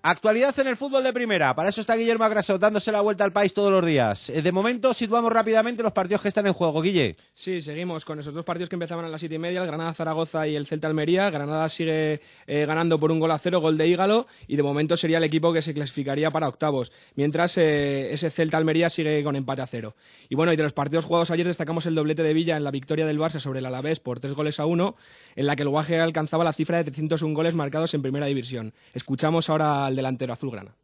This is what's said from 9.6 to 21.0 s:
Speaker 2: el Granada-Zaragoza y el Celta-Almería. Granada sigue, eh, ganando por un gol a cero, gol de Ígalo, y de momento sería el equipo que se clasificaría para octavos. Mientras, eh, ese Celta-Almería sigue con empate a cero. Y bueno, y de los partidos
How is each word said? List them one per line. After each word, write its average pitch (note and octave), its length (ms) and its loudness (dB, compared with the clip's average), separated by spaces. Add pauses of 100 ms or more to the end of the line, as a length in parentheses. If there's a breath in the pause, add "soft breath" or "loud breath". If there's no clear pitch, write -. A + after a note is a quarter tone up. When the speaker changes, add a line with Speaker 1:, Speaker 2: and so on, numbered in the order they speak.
Speaker 2:
el F#3 40 -2
Granada-Zaragoza D#3+ 800 -2
y D3+ 80 -2
el D3 140 -4
Celta-Almería. D#3 640 2
Granada D#3 380 -2
sigue, D#3 520 -2 (260 loud breath)
eh, D3 200 0
ganando D#3+ 340 2
por D#3 100 2
un E3 80 2
gol D#3+ 140 2
a D#3 80 0
cero, F3 200 2
gol D#3 160 2
de D#3 120 2
Ígalo, F#3+ 400 4 (180 loud breath)
y - 80 -4
de C#3+ 80 2
momento D3 340 0
sería E3 220 2
el E3 60 2
equipo D#3+ 280 2
que E3 80 2
se D#3 140 -6
clasificaría C#3+ 560 -2
para D#3 160 -2
octavos. C#3 460 -2 (240 soft breath)
Mientras, D#3 420 0
eh, C#3+ 540 2
ese D3+ 180 -2
Celta-Almería D#3+ 600 2
sigue D3+ 340 0
con D3 100 -2
empate C3+ 280 -4
a B2 40 -6
cero. A2 300 -12 (320 soft breath)
Y C3 80 -4
bueno, E3 160 4
y D#3+ 40 2
de D#3 60 0
los D3 100 0
partidos D3 320 -2